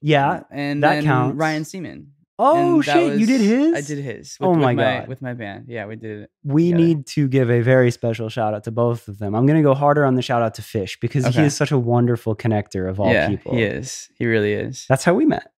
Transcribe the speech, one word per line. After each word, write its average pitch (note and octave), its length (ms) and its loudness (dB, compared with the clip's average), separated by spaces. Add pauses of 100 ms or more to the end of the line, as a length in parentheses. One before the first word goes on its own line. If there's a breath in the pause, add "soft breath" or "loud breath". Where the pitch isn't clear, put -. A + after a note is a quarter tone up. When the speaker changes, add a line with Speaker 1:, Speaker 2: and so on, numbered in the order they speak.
Speaker 1:
Yeah, D3 480 0
Speaker 2:
And C#3+ 320 -6
Speaker 1:
that D3 140 2
Speaker 2:
then D3 80 -2
Speaker 1:
counts. C3 340 0
Speaker 2:
Ryan D#3 260 -2
Seaman. D3 500 -14 (280)
Speaker 1:
Oh, E4+ 340 4
Speaker 2:
And D4 100 4
that D4 80 0
Speaker 1:
shit, D#4 260 2
you A3 60 4
did B3+ 160 2
Speaker 2:
was, G3+ 80 4
Speaker 1:
his? C#4+ 260 2
Speaker 2:
I D3 60 -2 (140)
did C#3+ 60 -8
his - 380 -12
Speaker 1:
Oh F#3 120 2
Speaker 2:
with, E3 80 4
Speaker 1:
my C#3 80 4
Speaker 2:
with B2 100 2
my, C3 220 0
Speaker 1:
God. - 100 -12
Speaker 2:
with C3 120 -14
my B2+ 120 -8
band. G#2+ 340 -12
Yeah, A2+ 200 -10
we A2 100 -12
did G#2+ 240 -12
it - 100 -20 (100)
Speaker 1:
We D3+ 300 2
Speaker 2:
together. E3+ 140 4
Speaker 1:
need D#3 220 0
to D3 200 -2
give B2+ 240 2
a A#2+ 80 4
very B2 320 4
special A2+ 380 -6
shout G#2+ 240 -2
out G#2 100 -8
to A#2 80 -8
both A#2 380 -2
of G2+ 100 -14
them. G#2 160 -4
I'm B2 100 2
gonna D#3 160 4
go C#3+ 120 4
harder C#3+ 320 2
on C3 100 2
the B2+ 60 0
shout A#2+ 200 -2
out A2 120 -2
to - 80 -14
Fish - 400 -6
because B2+ 240 -2
he - 60 2
Speaker 2:
Okay. C#3+ 160 2
Speaker 1:
is C#3+ 60 0
such D3 200 -2
a C#3 40 2
wonderful A#2+ 600 0
connector G2+ 520 -2
of F#2+ 80 -6
all F#2+ 140 2
Speaker 2:
Yeah, D#2 160 2
Speaker 1:
people. G2+ 300 -4
Speaker 2:
he A2+ 60 2
is. G2+ 440 -6 (100)
He A#2+ 80 -4
really G#2+ 280 2
is. A2 340 -8
Speaker 1:
That's C3+ 160 0
how F3 120 2
we D4+ 100 0
met. - 320 -2